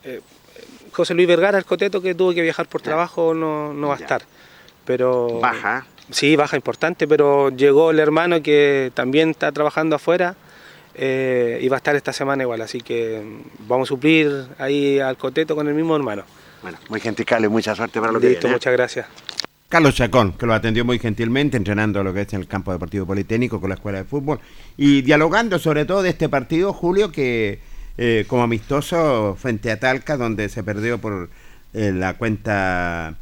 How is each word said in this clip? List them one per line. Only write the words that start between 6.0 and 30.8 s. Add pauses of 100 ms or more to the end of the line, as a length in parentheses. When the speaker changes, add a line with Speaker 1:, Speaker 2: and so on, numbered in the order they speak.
Speaker 1:
Sí,
baja
importante,
pero
llegó
el
hermano
que
también
está
trabajando
afuera, (600)
eh,
y
va
a
estar
esta
semana
igual,
así
que,
mm,
vamos
a
suplir (100)
ahí
al
coteto
con
el
mismo
hermano. (400)
Speaker 2:
Bueno, (100)
muy
gentil,
Carlos,
mucha
suerte
para
lo
que
Speaker 1:
Listo,
Speaker 2:
viene,
¿eh?
Speaker 1:
muchas
gracias. (640)
Speaker 2:
Carlos
Chacón,
que
lo
atendió
muy
gentilmente,
entrenando
lo
que
es
en
el
campo
deportivo
politécnico
con
la
Escuela
de
Fútbol (380)
y
dialogando
sobre
todo
de
este
partido,
Julio,
que, (400)
eh,
como
amistoso
frente
a
Talca,
donde
se
perdió